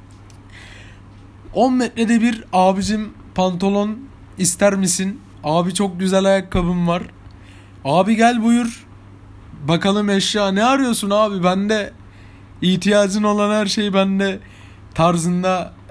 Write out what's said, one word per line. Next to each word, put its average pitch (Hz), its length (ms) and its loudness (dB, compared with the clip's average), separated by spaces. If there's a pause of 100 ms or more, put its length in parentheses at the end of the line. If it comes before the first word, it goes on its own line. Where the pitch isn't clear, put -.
(1500)
On 254 200 2
metrede 226 480 0
bir, 233 220 0 (100)
"Abicim 190 560 0 (260)
pantolon 196 640 -2 (380)
ister 196 380 2
misin? 190 460 -4 (220)
Abi 175 300 0
çok 180 260 -2
güzel 190 260 0
ayakkabım 185 640 0
var. 170 160 -2 (840)
Abi 185 300 2
gel 226 280 2
buyur. 233 420 0 (840)
Bakalım 196 420 0
eşya, 196 420 0
ne 196 120 0
arıyorsun 247 460 0
abi? 202 340 0
Bende 196 500 -2 (680)
ihtiyacın 202 600 2
olan 208 280 0
her 214 140 0
şey 202 280 -2
bende." 196 460 0 (560)
tarzında, 180 760 0 (180)